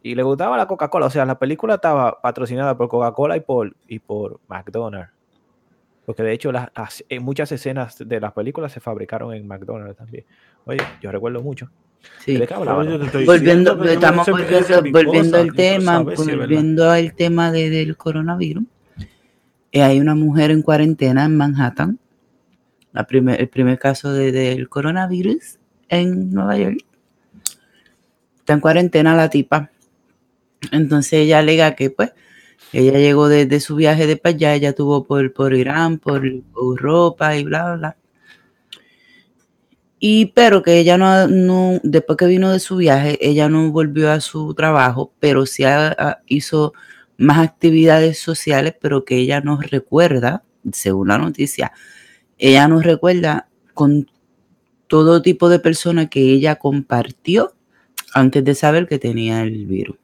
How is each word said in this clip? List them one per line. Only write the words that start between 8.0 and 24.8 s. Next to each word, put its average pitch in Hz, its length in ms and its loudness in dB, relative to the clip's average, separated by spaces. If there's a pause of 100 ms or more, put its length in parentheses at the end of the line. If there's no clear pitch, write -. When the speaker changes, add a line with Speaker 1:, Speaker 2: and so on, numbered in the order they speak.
Speaker 1:
las 104 120 -10
películas 139 380 -10
se - 100 -20
fabricaron 113 520 -12
en 104 160 -16
McDonald's 101 480 -16
también. 113 300 -20 (400)
Oye, 135 160 -8 (180)
yo 101 100 -14
recuerdo 117 320 -8
mucho. 131 280 -14 (520)
Speaker 2:
Sí. 139 140 -4
Speaker 1:
¿De 120 100 0
qué 170 60 -12
hablaba, 151 280 -4
Speaker 3:
Oye, 156 100 -4
Speaker 1:
no? 160 80 -6
Speaker 3:
te 143 80 -6
estoy 139 180 -4
Speaker 2:
Volviendo, 170 520 4
Speaker 3:
diciendo 175 60 -6
que 175 60 0
yo 165 60 4
Speaker 2:
estamos 170 220 2
Speaker 3:
no 170 80 0
sé 202 60 0 (120)
Speaker 2:
volviendo, 180 340 2
Speaker 3:
de 170 60 4
mi 139 100 -4
Speaker 2:
volviendo 165 380 4
Speaker 3:
cosa, 170 100 4
Speaker 2:
al 165 80 0
Speaker 3:
tú - 60 -8
Speaker 2:
tema, 185 380 0
Speaker 3:
sabes 165 240 0
si 151 40 -6
es 156 60 -2
verdad. 135 160 -4
Speaker 2:
volviendo 156 480 2
al 165 240 0
tema 170 380 0
de, 160 180 -2
del 156 260 -4
coronavirus. 165 680 -6 (1080)
Eh, 143 100 2
hay 135 180 4
una 151 140 2
mujer 151 360 2
en 156 100 2
cuarentena 151 640 0
en 156 140 2
Manhattan. 143 600 -2 (920)
La 110 140 -6
primer, 127 340 0
el 123 80 -2
primer 127 300 -2
caso 139 340 -4
de, 135 180 -2
del 127 380 -4
coronavirus 180 880 -6 (300)